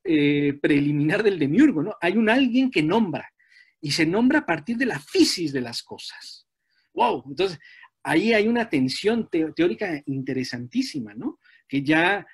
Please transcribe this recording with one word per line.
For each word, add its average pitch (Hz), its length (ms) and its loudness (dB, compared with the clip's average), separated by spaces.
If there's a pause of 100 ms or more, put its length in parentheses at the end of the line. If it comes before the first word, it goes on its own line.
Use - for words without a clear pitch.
eh, 143 580 2
preliminar 147 640 2
del 196 160 2
demiurgo, 165 420 4
¿no? 202 180 -4
Hay 175 160 0
un 220 140 4
alguien 254 400 2
que 170 140 0
nombra, 165 500 0 (480)
y 147 100 -6
se 160 140 2
nombra 240 340 2
a 294 60 -8
partir 175 320 -4
de 254 80 0
la 160 140 -4
fisis 190 520 0
de 135 80 -2
las 120 240 -8
cosas. - 640 -18 (460)
¡Wow! 160 340 0
Entonces, 170 320 -4 (440)
ahí 170 300 2
hay 208 140 4
una 233 220 0
tensión 180 600 0
teo-, 160 240 -2
teórica 175 520 -2
interesantísima, 131 1120 -6
¿no? 247 240 -10 (280)
Que - 140 -4
ya, 165 520 0